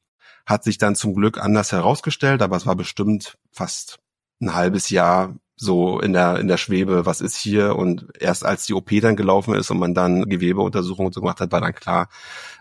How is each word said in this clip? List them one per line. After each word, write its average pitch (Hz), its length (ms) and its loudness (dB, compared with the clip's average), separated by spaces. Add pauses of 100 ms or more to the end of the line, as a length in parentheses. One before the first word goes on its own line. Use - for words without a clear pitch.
(460)
hat - 180 0
sich 107 140 -2
dann 104 180 2
zum 98 200 -2
Glück 104 220 2
anders 104 360 0
herausgestellt, 131 680 0
aber 95 140 0
es 87 100 -4
war 95 120 0
bestimmt 101 600 -4 (140)
fast - 480 -10 (400)
ein 92 140 -4
halbes 92 360 0
Jahr 92 460 2 (220)
so 90 440 0
in 101 100 0
der, 90 280 4
in 92 100 0
der 87 80 2
Schwebe, 92 480 0
was 90 160 -2
ist - 160 -4
hier? 104 400 0
Und 90 300 -2 (120)
erst - 240 -2
als - 220 -2
die 104 80 -2
O 95 80 -2
P 104 180 0
dann 110 160 4
gelaufen 101 400 2
ist 98 160 -2
und 90 80 0
man 90 140 0
dann 90 340 2
Gewebeuntersuchungen 95 800 -2
und 90 60 -6
so 95 80 -12
gemacht 90 180 -4
hat, 90 140 -6
war 87 80 2
dann 107 120 -4
klar, 87 360 -2 (520)